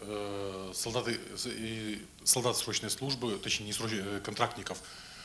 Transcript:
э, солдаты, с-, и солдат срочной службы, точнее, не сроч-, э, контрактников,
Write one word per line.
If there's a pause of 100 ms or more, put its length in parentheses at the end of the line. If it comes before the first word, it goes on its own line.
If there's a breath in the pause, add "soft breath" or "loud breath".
э,
солдаты, (160)
с-,
и (200)
солдат
срочной
службы,
точнее,
не
сроч-,
э,
контрактников, (420 loud breath)